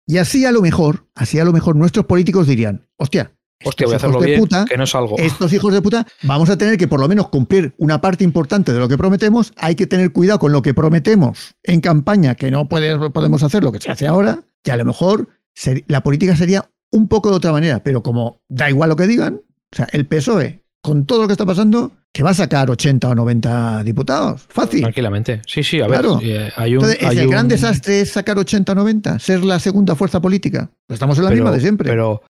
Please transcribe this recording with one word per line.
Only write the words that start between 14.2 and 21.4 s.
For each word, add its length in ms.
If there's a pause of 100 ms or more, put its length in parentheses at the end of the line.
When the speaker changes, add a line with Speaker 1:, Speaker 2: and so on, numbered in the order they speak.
Speaker 1:
que 80
a 60
lo 80
mejor 440 (240)
ser-, 340
la 160
política 320
sería 340 (220)
un 160
poco 220
de 80
otra 140
manera, 320
pero 200
como 460
da 200
igual 200
lo 60
que 120
digan, 340 (300)
o 40
sea, 160
el 140
pesoe, 560 (200)
con 240
todo 160
lo 60
que 60
está 120